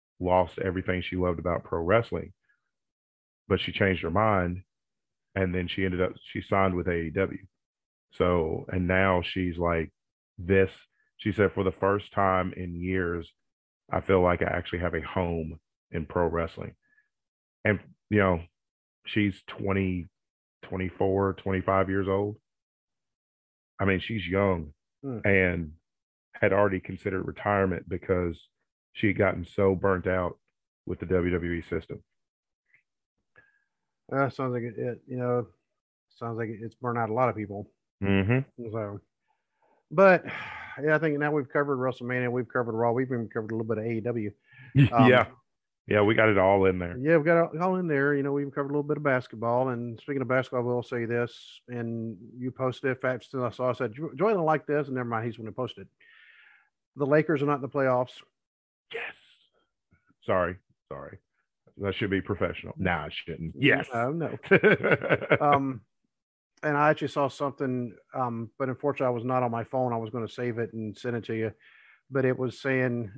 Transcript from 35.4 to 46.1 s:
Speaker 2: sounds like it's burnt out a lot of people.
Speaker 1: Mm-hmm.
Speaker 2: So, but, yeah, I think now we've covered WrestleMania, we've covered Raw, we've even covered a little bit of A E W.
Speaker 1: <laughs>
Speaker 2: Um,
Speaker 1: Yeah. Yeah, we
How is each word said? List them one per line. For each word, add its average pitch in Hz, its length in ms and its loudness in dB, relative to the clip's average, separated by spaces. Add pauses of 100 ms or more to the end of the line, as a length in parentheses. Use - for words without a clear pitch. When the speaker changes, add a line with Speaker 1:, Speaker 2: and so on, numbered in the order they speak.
Speaker 2:
sounds 117 280 -10
like 113 120 -6
it's 110 260 -12
burnt 120 220 -4
out 113 120 0
a 110 40 -2
lot 123 160 2
of 101 60 -2
people. 101 360 -8 (320)
Speaker 1:
Mm-hmm. 107 680 0
Speaker 2:
So, 104 280 -6 (920)
but, 180 320 8 (600)
yeah, 156 120 4
I 147 40 2
think 151 200 2
now 147 120 0
we've 143 180 0
covered 143 280 0
WrestleMania, 123 540 -2
we've 123 160 -2
covered 117 260 -2
Raw, 117 180 2
we've 127 200 0
even 117 180 -2
covered 110 220 -6
a 113 40 -4
little 113 120 -4
bit 110 100 -2
of 107 80 -4
A 117 40 -2
E 113 120 -2
W. 110 300 -4 (440)
Speaker 1:
<laughs> 135 160 8
Speaker 2:
Um, 117 180 8
Speaker 1:
Yeah. 123 180 6 (600)
Yeah, 104 160 6
we 107 100 4